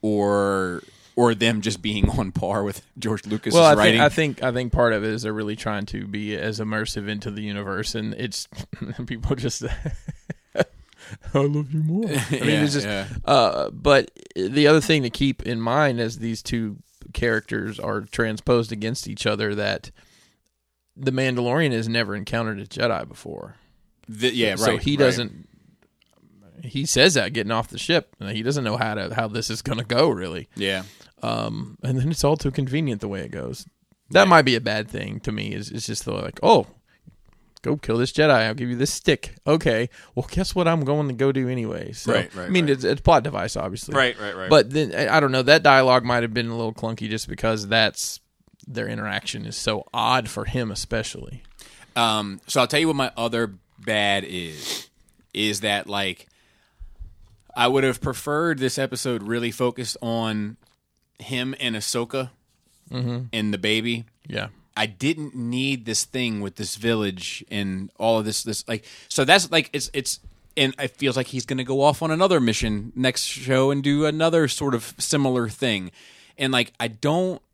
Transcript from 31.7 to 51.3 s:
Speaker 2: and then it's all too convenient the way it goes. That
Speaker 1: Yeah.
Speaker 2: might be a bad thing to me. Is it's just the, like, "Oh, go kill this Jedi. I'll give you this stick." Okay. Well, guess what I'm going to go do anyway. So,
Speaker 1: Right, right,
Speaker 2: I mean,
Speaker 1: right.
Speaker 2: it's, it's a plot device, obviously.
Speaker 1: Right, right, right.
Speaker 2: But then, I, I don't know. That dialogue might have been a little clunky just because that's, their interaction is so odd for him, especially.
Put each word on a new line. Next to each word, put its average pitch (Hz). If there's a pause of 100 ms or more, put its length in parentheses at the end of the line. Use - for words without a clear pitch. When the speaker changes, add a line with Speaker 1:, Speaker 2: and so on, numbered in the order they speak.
Speaker 2:
and 131
then 139
it's 165
all 151
too 143
convenient 131
the 107
way 98
it 62
goes. 65 (440)
That 196
Speaker 1:
Yeah. 190
Speaker 2:
might 160
be 127
a 110
bad 110
thing 101
to 110
me. 104
Is 104
it's 113
just 113
the, 107
like, -
"Oh, 175 (960)
go 147
kill 113
this 123
Jedi. 151
I'll 110
give 120
you 123
this 135
stick." - (100)
Okay. 123 (260)
Well, 123
guess -
what 180
I'm 165
going 147
to 127
go 135
do 127
anyway. 110
So, 214
Speaker 1:
Right, -
right, 180
Speaker 2:
I -
mean, 180
Speaker 1:
right. 147
Speaker 2:
it's, 127
it's 139
a -
plot 147
device, 110
obviously. -
Speaker 1:
Right, 123
right, 104
right. 92
Speaker 2:
But 131
then, 143
I, 123
I -
don't 139
know. 131
That 147
dialogue 131
might 120
have 113
been 117
a 113
little 113
clunky 113
just 107
because 110
that's, - (460)
their 113
interaction 107
is 110
so 104
odd 117
for 104
him, 120
especially. - (520)